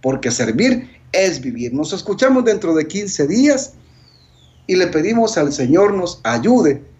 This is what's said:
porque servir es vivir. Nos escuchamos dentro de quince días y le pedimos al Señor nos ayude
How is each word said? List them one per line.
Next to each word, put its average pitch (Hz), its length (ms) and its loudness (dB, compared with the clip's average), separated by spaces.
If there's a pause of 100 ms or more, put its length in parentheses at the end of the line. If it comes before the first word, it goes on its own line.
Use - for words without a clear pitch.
porque 131 280 -2
servir 135 680 -2 (100)
es 180 300 0
vivir. 120 320 -8
Nos 156 200 -4
escuchamos 254 520 0
dentro 190 300 0
de 156 120 0
quince 196 400 -4
días 254 460 2 (920)
y 185 100 0
le 180 100 2
pedimos 208 520 0
al 147 140 0
Señor 175 420 2
nos 175 280 -6
ayude 143 640 2 (160)